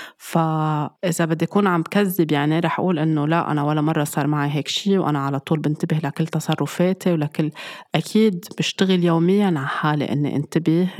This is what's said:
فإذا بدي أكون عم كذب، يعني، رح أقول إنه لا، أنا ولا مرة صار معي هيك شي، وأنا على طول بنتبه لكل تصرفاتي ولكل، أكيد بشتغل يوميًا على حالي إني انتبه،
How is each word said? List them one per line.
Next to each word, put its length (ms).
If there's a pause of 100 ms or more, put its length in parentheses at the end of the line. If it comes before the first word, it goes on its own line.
(180)
فإذا 1080
بدي 200
أكون 220
عم 160
كذب، 480
يعني، 280
رح 200
أقول 200
إنه 280
لا، 240
أنا 120
ولا 180
مرة 220
صار 240
معي 220
هيك 180
شي، 300
وأنا 220
على 200
طول 200
بنتبه 440
لكل 240
تصرفاتي 840
ولكل، 400 (440)
أكيد 500 (120)
بشتغل 460
يوميًا 420
على 220
حالي 360
إني 320
انتبه، 540 (100)